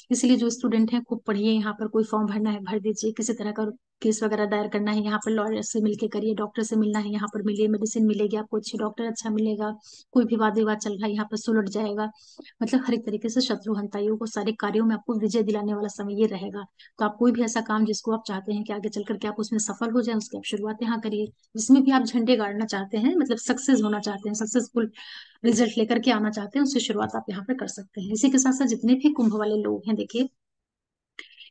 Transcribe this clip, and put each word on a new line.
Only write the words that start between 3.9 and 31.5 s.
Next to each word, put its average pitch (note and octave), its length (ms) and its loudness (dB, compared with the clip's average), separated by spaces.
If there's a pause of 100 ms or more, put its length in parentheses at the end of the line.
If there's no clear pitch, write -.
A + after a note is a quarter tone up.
केस A3 220 0
वगैरह G#3 220 0
दायर G#3 220 0
करना G#3 240 -2
है, G#3+ 120 0
यहाँ G#3 160 0
पर A3 120 -2
लॉयर G#3+ 300 0
से G#3+ 200 -2
मिलके G#3+ 260 0
करिए, G#3+ 280 -2
डॉक्टर G#3+ 280 -4
से A3 120 -2
मिलना G#3+ 240 2
है, G#3 120 -4
यहाँ G#3 160 -2
पर G#3+ 140 -6
मिलिए, G#3 260 2
मेडिसिन G#3+ 380 0
मिलेगी G#3 320 2
आपको G#3+ 200 -4
अच्छी, G#3+ 200 -6
डॉक्टर G#3+ 260 -4
अच्छा A3+ 260 -6
मिलेगा। G#3+ 480 -2 (340)
कोई A#3+ 140 6
भी A3+ 100 0
वाद G#3+ 200 2
विवाद G#3+ 220 2
चल G#3+ 140 -6
रहा G3+ 140 -4
है, G#3 80 0
यहाँ G#3+ 120 -2
पर G#3+ 120 -6
सुलट G#3+ 320 2
जाएगा। G#3+ 420 -2 (520)
मतलब C4 240 2
हर B3 60 2
एक - 120 -2
तरीके G#3+ 240 -4
से B3+ 120 2
शत्रु G#3+ 320 -2
हंताइयों G3+ 440 -2
को A3 80 -6
सारे A3 260 -2
कार्यों A3 340 0
में A3 100 2
आपको A3 240 -4
विजय G#3+ 240 2
दिलाने G#3 300 -2
वाला G#3 140 -4
समय G3+ 340 -6
ये A3 60 6
रहेगा। G3 380 -8 (340)
तो A3 60 2
आप G#3 140 -2
कोई A#3+ 120 6
भी A#3 100 0
ऐसा A3 200 0
काम G#3+ 240 0
जिसको G#3+ 260 -2
आप A3 160 -2
चाहते G3 260 -4
हैं G#3 100 -4
कि G#3+ 100 -8
आगे G#3 160 -6
चल G#3 140 -6
करके G#3+ 240 -4
आप G#3+ 120 -4
उसमें G#3+ 200 -2
सफल A3+ 320 -4
हो A#3+ 100 2
जाएं, A3 160 -2
उसकी G#3 200 -6
आप G3 60 -10
शुरुआत G#3+ 380 -4
यहाँ A3+ 180 0
करिए। G#3+ 280 -2 (300)
जिसमें C4 260 8
भी C4+ 80 4
आप B3+ 120 4
झंडे A#3 320 2
गाड़ना G#3+ 300 0
चाहते G3 320 -4
हैं, C4+ 180 2
मतलब A#3+ 220 2
सक्सेस B3+ 460 2
होना G#3 160 0
चाहते G#3 300 -6
हैं, G#3 40 -2
सक्सेसफुल A3 580 0 (540)
रिजल्ट A#3 320 4
लेकर A3 220 2
के B3 120 2
आना G#3+ 180 2
चाहते G#3+ 300 -4
हैं, C#4+ 40 4
उसकी C4+ 160 2
शुरुआत G#3 360 -2
आप A3+ 140 -6
यहाँ G3 140 -8
पर B3+ 100 -4
कर G#3 140 -4
सकते - 340 -12
हैं। G3+ 120 -4
इसी C4 160 4
के C4 80 4
साथ C4 140 4
साथ C4 140 2
जितने A3+ 280 2
भी C#4+ 180 4
कुंभ A3 220 2
वाले G#3+ 220 0
लोग G#3 320 0
हैं, A3 80 0
देखिए A#3 340 -2 (1200)